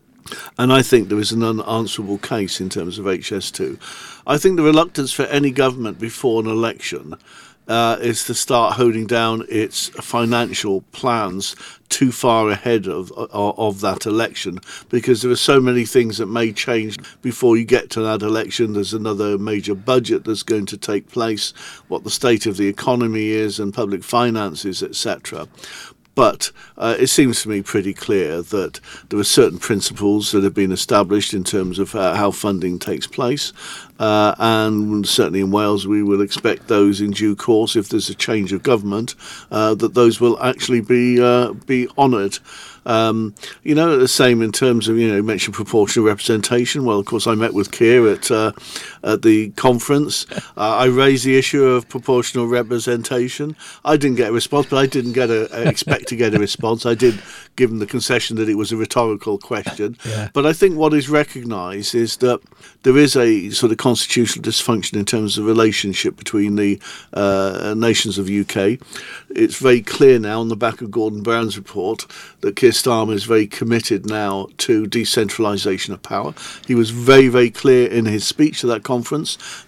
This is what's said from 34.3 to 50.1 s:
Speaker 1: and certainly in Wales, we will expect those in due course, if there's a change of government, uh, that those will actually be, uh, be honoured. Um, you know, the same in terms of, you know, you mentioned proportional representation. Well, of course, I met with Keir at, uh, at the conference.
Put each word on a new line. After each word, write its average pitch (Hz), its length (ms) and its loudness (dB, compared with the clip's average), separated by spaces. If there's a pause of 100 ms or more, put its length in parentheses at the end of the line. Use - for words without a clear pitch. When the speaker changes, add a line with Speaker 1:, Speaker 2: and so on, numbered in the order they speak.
Speaker 1:
and 107 720 0
certainly 95 320 0
in 95 120 0
Wales, 104 360 0
we 104 160 0
will 101 180 2
expect 98 460 -4
those 101 320 4
in 104 120 -2
due 104 260 0
course, 113 400 2
if 104 100 0
there's 107 220 -4
a 98 60 -10
change 104 360 -2
of 92 120 -4
government, 110 520 -2 (340)
uh, 110 260 0
that 104 180 -2
those 117 260 4
will 117 240 0
actually 123 380 -2
be, 123 400 2
uh, 123 320 2
be 127 340 -2 (100)
honoured. 120 400 2 (480)
Um, 110 500 0 (260)
you 147 140 0
know, 156 220 4
the 127 100 4
same 123 340 4
in 110 120 0
terms 117 340 2
of, 113 100 2
you 117 120 2
know, 101 80 2
you 104 60 2
mentioned 107 300 -4
proportional 107 540 2
representation. 120 800 0
Well, 110 120 2
of 101 80 -2
course, 113 220 -2
I 113 80 2
met 110 180 0
with 98 180 -2
Keir 117 360 6
at, 98 240 0
uh, 110 220 2 (500)
at 107 180 0
the 110 300 4
conference. 131 800 0